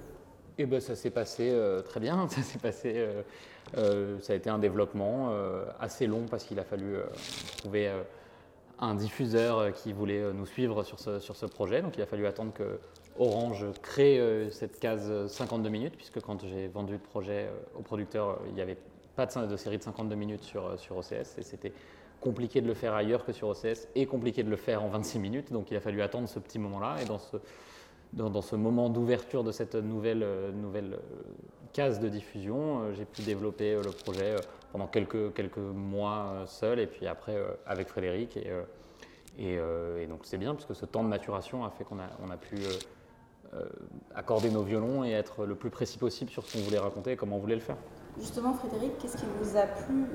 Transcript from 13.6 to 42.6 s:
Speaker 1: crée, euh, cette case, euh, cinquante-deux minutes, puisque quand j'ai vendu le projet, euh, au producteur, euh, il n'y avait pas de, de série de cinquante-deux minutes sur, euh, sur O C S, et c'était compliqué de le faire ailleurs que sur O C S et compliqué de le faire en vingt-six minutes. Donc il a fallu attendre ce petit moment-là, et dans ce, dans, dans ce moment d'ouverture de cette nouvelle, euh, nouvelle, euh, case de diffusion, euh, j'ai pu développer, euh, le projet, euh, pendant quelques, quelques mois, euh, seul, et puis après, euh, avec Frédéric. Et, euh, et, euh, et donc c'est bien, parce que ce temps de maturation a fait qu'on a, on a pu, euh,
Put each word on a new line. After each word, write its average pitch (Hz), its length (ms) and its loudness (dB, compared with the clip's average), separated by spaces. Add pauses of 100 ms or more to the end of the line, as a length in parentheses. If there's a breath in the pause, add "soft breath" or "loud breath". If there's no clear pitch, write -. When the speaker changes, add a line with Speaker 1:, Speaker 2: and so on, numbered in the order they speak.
Speaker 1:
crée, 139 380 8
euh, 110 320 4
cette - 260 -8
case, 110 320 0
euh, 104 160 0
cinquante-deux 113 420 0
minutes, 110 280 -2
puisque - 240 -8
quand 101 260 -6
j'ai 95 220 -4
vendu 98 240 -2
le 101 80 -4
projet, 101 480 -2
euh, - 320 -10
au - 20 -6
producteur, 104 460 0
euh, 95 60 0 (120)
il 101 80 -6
n'y 95 60 -2
avait 92 180 -2 (380)
pas 131 80 4
de, 120 220 0
de 101 100 -2
série 104 220 -2
de - 40 -8
cinquante-deux 110 320 -4
minutes 104 300 -4
sur, 92 220 -4
euh, 92 100 -4
sur 92 220 -6
O - 20 -2
C - 140 -6
S, - 240 -6
et - 40 -6
c'était - 300 -8 (480 loud breath)
compliqué 120 400 2
de 117 60 4
le 117 80 4
faire 110 180 0
ailleurs 107 320 4
que 120 80 -2
sur 107 160 -2
O 101 60 2
C - 140 -2
S 113 260 -2
et 135 100 6
compliqué 123 380 2
de 107 80 2
le 107 60 4
faire 107 280 2
en 104 40 2
vingt-six 107 300 0
minutes. 110 320 -2
Donc 107 200 -2
il 107 80 0
a - 20 -4
fallu 104 220 2
attendre 113 260 0
ce - 100 -6
petit 101 200 -8
moment-là, 104 420 -2
et 123 60 -2
dans 107 120 -2
ce, - 200 -6 (760 loud breath)
dans, 110 160 0
dans 101 140 2
ce - 140 -2
moment 117 340 6
d'ouverture 120 520 4
de 110 100 0
cette 107 220 -4
nouvelle, 110 480 2
euh, 98 300 0
nouvelle, 101 400 -4
euh, - 300 -10 (500)
case 135 260 2
de 110 120 2
diffusion, 110 680 -2
euh, 107 120 -2
j'ai 101 140 -6
pu - 160 -10
développer, 104 500 0
euh, 104 100 2
le 101 80 -2
projet, 98 440 0
euh, 101 40 2 (320 loud breath)
pendant 98 160 -4
quelques, 104 460 0
quelques 98 240 -4
mois, 101 800 -2
euh, 95 120 -4
seul, 113 320 2
et 107 80 4
puis - 200 -6
après, 104 300 -2
euh, 98 120 0 (180)
avec 95 220 -2
Frédéric. 95 480 0
Et, 98 140 -6
euh, 90 140 -2 (720 loud breath)
et, 92 200 0
euh, 85 440 0
et 82 40 -4
donc 80 180 -8
c'est - 120 -6
bien, 104 160 0
parce 147 140 -6
que 104 80 -6
ce - 100 -8
temps 110 180 0
de 113 60 4
maturation 101 560 -2
a 104 60 -4
fait - 140 -8
qu'on 98 160 -8
a, 92 100 -8 (120)
on 95 80 -6
a 87 60 -6
pu, - 200 -10
euh, - 1000 -8